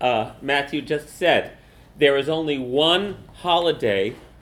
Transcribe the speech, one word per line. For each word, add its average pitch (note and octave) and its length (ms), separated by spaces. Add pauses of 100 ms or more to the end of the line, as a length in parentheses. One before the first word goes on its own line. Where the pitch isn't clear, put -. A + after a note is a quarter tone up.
uh, A#2 400
Matthew C#3+ 400
just D3 300
said, D3 460 (400)
there C#3 200
is C#3 120
only D#3 300
one E3 600 (240)
holiday D#3 720 (280)